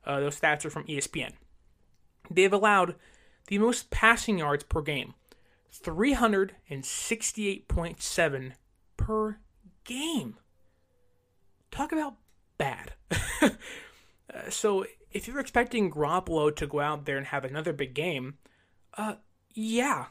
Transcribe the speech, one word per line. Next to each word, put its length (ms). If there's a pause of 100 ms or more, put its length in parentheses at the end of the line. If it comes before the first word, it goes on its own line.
Uh, 140
those 200
stats 260
are 40
from 180
E 100
S 100
P 160
N. 100 (960)
They 140
have 100
allowed 420 (520)
the 100
most 320
passing 480
yards 260
per 180
game, 320 (580)
three 420
hundred 420 (140)
and 160
sixty-eight 840
point 340
seven 520 (440)
per 420 (440)
game. 540 (1300)
Talk 200
about 240 (420)
bad. 360 (480)
<laughs> 160 (760)
Uh, 160
so 380 (260)
if 160
you're 120
expecting 500
Garoppolo 680
to 120
go 120
out 260
there 120
and 80
have 180
another 300
big 220
game, 400 (600)
uh, 200 (400)
yeah. 560